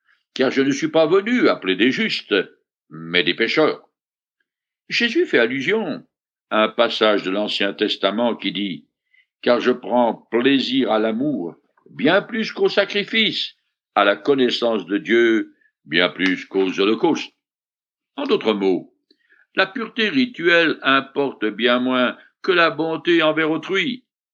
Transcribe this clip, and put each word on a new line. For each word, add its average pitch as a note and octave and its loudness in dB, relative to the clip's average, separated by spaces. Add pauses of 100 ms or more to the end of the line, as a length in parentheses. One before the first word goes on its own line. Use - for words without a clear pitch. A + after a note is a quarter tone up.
(340)
Car B2+ 0
je C3 0
ne C3+ 2
suis D3+ -2
pas D#3+ 4
venu G#3 2
appeler F#2 0
des A2+ 2
justes, F#3+ -4 (540)
mais E2 -4
des - 0
pécheurs. » - -2 (960)
Jésus A#3+ 0
fait C#3 2
allusion C3+ -2 (440)
à A2 2
un G#2+ 0
passage A2 2
de F2+ -4
l'Ancien G2+ -2
Testament G#2+ -2
qui G2 -6
dit, « F#2+ -6 (560)
Car A#2+ 2
je A#2+ 2
prends A#2 -2
plaisir B2 0
à A2 2
l'amour, A2 -2 (340)
bien D#3 0
plus A3 -6
qu'au G3 0
sacrifice, G3+ -2 (400)
à G2+ 4
la G2+ 2
connaissance A#2+ 0
de G2 -2
Dieu, A2+ 2 (320)
bien F2 0
plus F2+ -2
qu'aux F#2+ -2
holocaustes. » A2+ 0 (880)
En C#3+ -8
d'autres G#2+ 0
mots, F#2+ -2 (600)
la F#3+ 2
pureté A3 -4
rituelle D#3+ 2
importe C3+ -2
bien A#2 0
moins B2+ 0 (240)
que F#3+ -2
la E3+ 4
bonté D#3+ 0
envers D#3 0
autrui. D#3+ -4 (280)